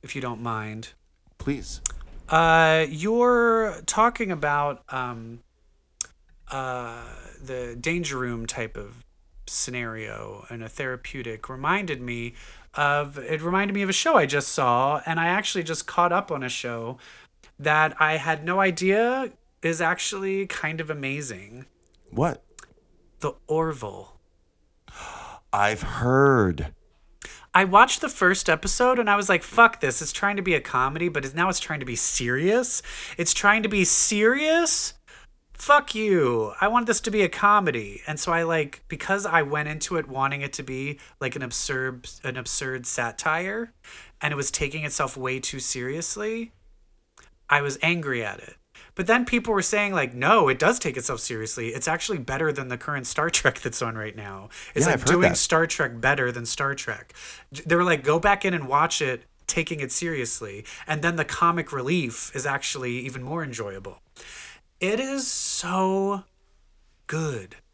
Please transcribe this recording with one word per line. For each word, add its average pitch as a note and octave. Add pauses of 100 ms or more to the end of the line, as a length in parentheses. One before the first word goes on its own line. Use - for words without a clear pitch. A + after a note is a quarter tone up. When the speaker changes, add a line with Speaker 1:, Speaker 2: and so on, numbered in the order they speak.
Speaker 1:
if C#3
you C#3
don't A#2+
mind. A2 (460)
Speaker 2:
Please. - (480)
Speaker 1:
Uh, D#3+
you're A3+
talking A3+
about, D3
um, A#2 (1080)
uh, B2 (380)
the B2
Danger D#3+
Room A#2+
type A2+
of A2 (420)
scenario G#2+
and A#2
a A2+
therapeutic B2
reminded D3+
me A#2+ (400)
of, D3
it D#3+
reminded F#3+
me G3+
of F#3+
a F#3+
show D#4+
I D#3
just C#3
saw, C3+
and E3
I E3
actually F3+
just D#3+
caught F3
up F#3+
on C#3+
a B2+
show A#2+ (600)
that D#3
I D#3
had D#3
no F3+
idea G3 (300)
is E3
actually F#3+
kind D#3+
of D#3
amazing. C3+ (440)
Speaker 2:
What? D3 (800)
Speaker 1:
The C#3+ (160)
Orville. B2 (1400)
Speaker 2:
I've G#2
heard. A#2 (800)
Speaker 1:
I F#3
watched G3
the D4+
first F#3+
episode A#3+
and G#3+
I G3+
was G3+
like, F3+
"Fuck -
this. C3
It's D#3
trying G3+
to G3
be F3+
a C#3+
comedy, C#3+
but D3
it's, C3+
now E3+
it's F3+
trying D3+
to -
be A#2+
serious. E3+ (360)
It's E3
trying G#3
to A3
be G3
serious? D4 (580)
Fuck -
you. C#3
I G3
want A#3
this A3+
to A3+
be G#3
a F3+
comedy." D#3+
And D3+
so F3
I, E3
like, D#3+
because G3
I E3
went D3
into D#3
it D#3
wanting C3+
it C#3
to -
be, C3+ (200)
like, C3
an C#3+
absurd, B2+ (140)
an B2+
absurd C3
satire, F3 (500)
and D3
it D3
was C#3
taking D3+
itself C#3+
way C3
too C3+
seriously, F#3 (960)
I C#3+
was C#3+
angry D3
at G2
it. - (420)
But F3+
then A#3+
people A3+
were G3
saying, G#3
like, C3+
"No, D#3
it B2+
does A3+
take C3
itself B2
seriously. A2+
It's C#3
actually F3
better C#3
than C#3
the B2
current C3
Star D#3+
Trek -
that's -
on A2+
right G#2+
now. G2+ (260)
It's, -
Speaker 2:
Yeah, -
Speaker 1:
like, E3+
Speaker 2:
I've A#2+
heard -
Speaker 1:
doing F3
Speaker 2:
that. -
Speaker 1:
Star E3
Trek B2
better C3
than A#2+
Star C#3
Trek." - (400)
J-, C3+
they E3
were F3
like, E3
"Go D3+
back G3+
in F#3+
and D#3
watch D3
it, B2+ (220)
taking D#3+
it C3+
seriously, A2+ (220)
and D3+
then E3+
the D#3
comic E3+
relief C3+
is C3+
actually C3
even B2+
more D#3
enjoyable." G2+ (800)
It G3+
is C4+
so F#3+ (840)
good. C#3+ (180)